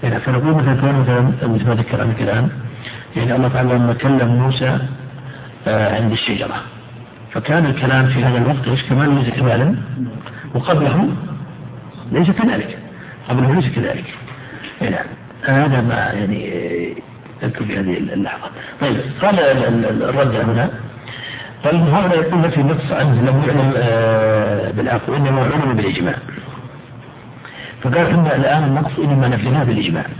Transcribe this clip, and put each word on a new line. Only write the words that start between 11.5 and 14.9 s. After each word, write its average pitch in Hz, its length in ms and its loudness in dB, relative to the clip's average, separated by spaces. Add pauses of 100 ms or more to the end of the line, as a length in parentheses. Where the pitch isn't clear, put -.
ليس 156 200 4
كذلك، - 460 0 (520)
قبله 127 260 4
ليس 165 200 0
كذلك. - 380 -4 (680)
إيه - 80 -2